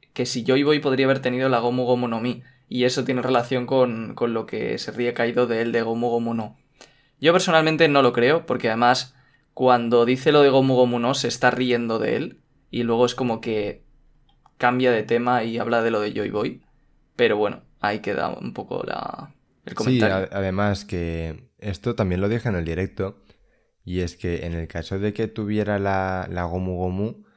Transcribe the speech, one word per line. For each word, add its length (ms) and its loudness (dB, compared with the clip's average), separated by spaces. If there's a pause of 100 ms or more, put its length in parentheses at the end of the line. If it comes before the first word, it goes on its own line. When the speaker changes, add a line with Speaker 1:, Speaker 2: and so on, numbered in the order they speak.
(140)
Speaker 1:
que 120 -4
si 200 -6
Joy 180 4
Boy 160 4
podría 260 2
haber 160 2
tenido 280 -2
la 100 2
Gomu 260 0
Gomu 220 2
no 140 -4
Mi. 220 -4 (240)
Y 160 -2
eso 220 0
tiene 160 -2
relación 440 0
con, 500 0
con 180 0
lo 120 -4
que 320 -4
se 140 -10
ríe 220 -2
Kaido 340 0
de 140 0
él 100 -2
de 100 0
Gomu 280 -2
Gomu 240 -2
no. 240 -6 (640)
Yo 120 6
personalmente 560 4
no 120 6
lo 120 4
creo, 320 2
porque 240 -2
además, 460 2 (380)
cuando 520 4
dice 260 2
lo 100 8
de 80 8
Gomu 260 4
Gomu 240 4
no, 160 0
se 140 -2
está 220 2
riendo 480 0
de 180 0
él. 240 -8 (300)
Y 120 -4
luego 240 4
es 80 -4
como 260 -4
que 420 -6 (760)
cambia 320 2
de 120 2
tema 400 0
y 140 -4
habla 240 0
de 100 0
lo 100 0
de 120 -4
Joy 160 -4
Boy. 320 -4 (540)
Pero 220 2
bueno, 260 -2 (160)
ahí 200 -2
queda 300 -4
un 240 -10
poco 320 -8
la, 480 -10 (320)
el 60 -12
Speaker 2:
Sí, 40 -12
Speaker 1:
comentario. 400 2
Speaker 2:
a-, 220 -2
además 480 -2
que 720 -6
esto 380 -6
también 260 0
lo 80 0
dije 180 -2
en 80 -2
el 100 -2
directo, 580 -6 (600)
y 180 -4
es 160 -6
que 280 -4
en 80 -6
el 140 -6
caso 320 -8
de 140 -4
que 140 -4
tuviera 520 -2
la, 520 -2
la 120 -4
Gomu 340 -4
Gomu, 460 -4 (120)